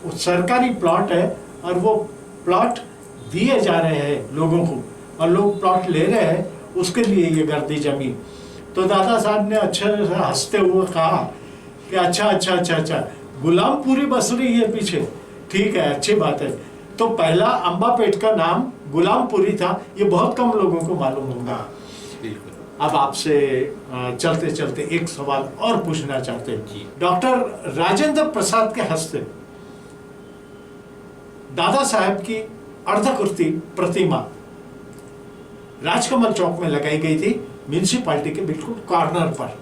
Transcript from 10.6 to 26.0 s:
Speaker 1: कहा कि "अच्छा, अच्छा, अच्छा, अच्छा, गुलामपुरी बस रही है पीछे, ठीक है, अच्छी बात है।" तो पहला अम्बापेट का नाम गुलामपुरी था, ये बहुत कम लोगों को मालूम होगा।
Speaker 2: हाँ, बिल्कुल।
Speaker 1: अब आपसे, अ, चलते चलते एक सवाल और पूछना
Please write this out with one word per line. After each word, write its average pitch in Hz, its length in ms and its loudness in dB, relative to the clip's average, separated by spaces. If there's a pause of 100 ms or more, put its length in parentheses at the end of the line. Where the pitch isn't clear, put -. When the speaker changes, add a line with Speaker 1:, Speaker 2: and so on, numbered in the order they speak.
Speaker 1:
कहा - 480 0 (560)
कि 190 60 -4
"अच्छा, 180 300 2
अच्छा, 185 300 2
अच्छा, 170 200 2
अच्छा, 160 320 -2 (340)
गुलामपुरी 262 640 4
बस 240 280 2
रही 247 200 2
है 220 180 4
पीछे, 190 360 -2 (440)
ठीक 190 240 2
है, 147 180 2
अच्छी 202 200 0
बात 147 280 2
है।" 135 100 -2 (480)
तो 226 100 2
पहला 180 360 4
अम्बापेट 214 680 4
का 220 160 4
नाम 170 420 2 (180)
गुलामपुरी 202 640 4
था, - 280 0 (160)
ये 202 60 2
बहुत 175 340 2
कम 240 140 4
लोगों 170 360 2
को 175 80 0
मालूम 135 300 -2
होगा। 120 260 -6
Speaker 2:
हाँ, 101 220 -8 (480)
बिल्कुल। 110 300 -12 (300)
Speaker 1:
अब - 140 0
आपसे, 143 400 2 (580)
अ, 127 260 -4
चलते 160 320 0
चलते 143 400 -4
एक 165 180 -2
सवाल 139 400 -2 (100)
और 220 180 2
पूछना 143 420 -2